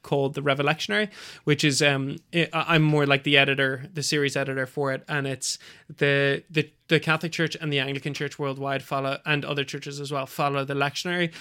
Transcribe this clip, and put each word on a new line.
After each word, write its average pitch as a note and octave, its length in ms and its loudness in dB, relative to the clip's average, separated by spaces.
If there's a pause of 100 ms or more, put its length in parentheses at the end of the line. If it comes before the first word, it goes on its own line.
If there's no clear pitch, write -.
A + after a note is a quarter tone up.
called C#3 300 0
The D#3 80 -4
Revelectionary, D3+ 720 0 (340)
which D3 180 2
is, C#3+ 200 4
um, C#3 340 2 (160)
I, E3+ 220 2
I'm D#3+ 280 4
more D3+ 220 4
like C#3 200 2
the D3 120 4
editor, C3+ 560 2
the D3+ 100 -6
series C#3+ 320 0
editor C3+ 300 -2
for C3+ 260 -4
it. C3 160 -6
And C#3+ 200 -4
it's - 320 -4 (360)
the, C#3 560 2
the, D3+ 200 -2 (180)
the D#3+ 100 4
Catholic D#3+ 320 0
Church D#3+ 300 -2
and D#3 120 -2
the C#3+ 60 2
Anglican C#3 360 -4
Church C#3 220 -8
worldwide C#3 460 -4
follow, C3+ 420 -4
and D3 200 0
other C#3+ 180 -4
churches C#3+ 380 -8
as C#3 100 -8
well, C3+ 160 -4
follow C#3 380 -2
the C#3 100 -6
lectionary, E3 680 -2